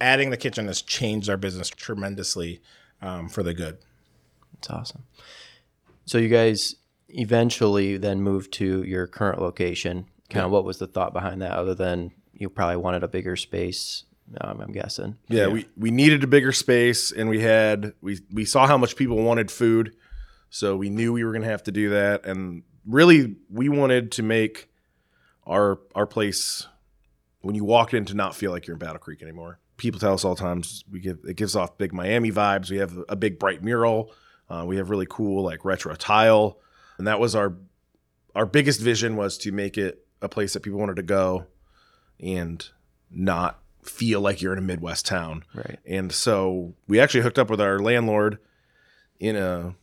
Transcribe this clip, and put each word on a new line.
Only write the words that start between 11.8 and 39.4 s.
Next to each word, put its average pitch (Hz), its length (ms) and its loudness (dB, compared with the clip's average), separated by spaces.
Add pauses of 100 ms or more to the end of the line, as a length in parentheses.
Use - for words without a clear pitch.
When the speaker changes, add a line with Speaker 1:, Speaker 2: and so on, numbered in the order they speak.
Speaker 2:
you 95 160 -10
probably 87 280 -2
wanted 90 260 -2
a 87 40 -2
bigger 92 280 -6
space, - 680 -6 (380)
um, 52 200 -10
I'm - 100 -12
guessing? - 460 -10 (120)
Speaker 3:
Yeah, 107 180 2
Speaker 1:
Yeah. 101 60 0
Speaker 3:
we, 110 120 -4 (120)
we 113 140 -2
needed 139 320 6
a 135 40 0
bigger 131 240 6
space, 120 600 2
and 110 180 -2
we 110 100 2
had, 107 600 4
we, 95 180 -6 (120)
we 107 140 -2
saw 135 220 6
how 143 100 6
much 123 180 2
people 120 280 0
wanted 113 260 2
food, 113 460 2 (540)
so 98 260 -2
we 98 140 -4
knew 113 240 0
we 117 100 -2
were 110 80 -2
gonna 110 140 -4
have 107 180 -4
to 104 80 -6
do 104 180 0
that. 101 360 2
And 92 380 -8 (220)
really, 135 500 8 (140)
we 123 200 -2
wanted 127 440 2
to 117 100 -4
make 110 460 0 (760)
our, 98 320 2 (140)
our 104 120 0
place, - 600 -4 (760)
when 104 140 -6
you 104 80 -4
walk 113 300 4
in, 110 120 0
to 95 100 -8
not 98 200 -2
feel 98 160 -4
like 87 160 -8
you're 85 80 -10
in 78 40 -14
Battle 78 200 -12
Creek 78 220 -18
anymore. 82 380 -18 (180)
People 98 220 -4
tell 101 140 2
us 95 120 0
all 90 100 0
the 90 60 -8
times, 87 500 -6
we 92 80 -12
give, 90 280 -8
it 90 100 -8
gives 101 180 -2
off 90 220 -2
big 92 160 -4
Miami 107 380 0
vibes. 98 400 0
We 98 60 -4
have 90 200 -4 (100)
a 104 80 -6
big 95 240 -2
bright 92 240 0
mural. 113 480 0 (380)
Uh, 85 180 -8
we 95 100 -2
have 92 120 -4
really 98 200 -2
cool, 98 340 -2
like, 80 200 -6
retro 90 320 -2
tile. 107 640 6 (380)
And 95 100 -6
that 107 120 2
was 110 160 2
our, 101 180 0 (800)
our 107 120 2
biggest 131 340 4
vision, 113 380 0
was 101 220 -2
to 104 120 -6